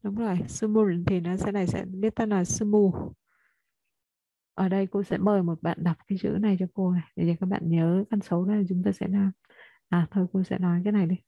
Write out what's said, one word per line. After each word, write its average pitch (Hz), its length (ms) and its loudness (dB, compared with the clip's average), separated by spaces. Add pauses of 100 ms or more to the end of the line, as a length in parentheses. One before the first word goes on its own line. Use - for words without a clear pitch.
Đúng 202 120 -6
rồi, 208 320 -2
sư - 200 -4
mul 202 400 2
thì 185 120 2
nó 175 180 -4
sẽ 190 140 -2
này 196 160 0
sẽ 190 180 -4
viết 190 300 -4
tắt 226 100 -2
là 202 180 2
sư 214 220 -4
mu. 202 280 4 (1600)
Ở 190 160 0
đây 190 180 0
cô 202 160 -2
sẽ - 140 -4
mời 196 260 2
một 165 180 -2
bạn 170 220 -2
đọc 170 140 0 (100)
cái 190 140 -2
chữ 202 80 -2
này 202 300 2
cho 185 140 0
cô 185 180 0
này, 175 120 0 (120)
để 170 120 -2
cho 170 120 2
các 185 60 -2
bạn 185 240 -2
nhớ 170 420 2
con 202 100 -2
số 175 240 -2
này 208 240 0
chúng 180 140 -2
ta 202 80 0
sẽ 202 160 -6
làm. 196 240 2 (580)
À 175 220 2
thôi 185 220 0
cô 190 100 0
sẽ - 160 -4
nói 175 240 2
cái 208 100 0
này 196 120 2
đi. 175 100 0 (120)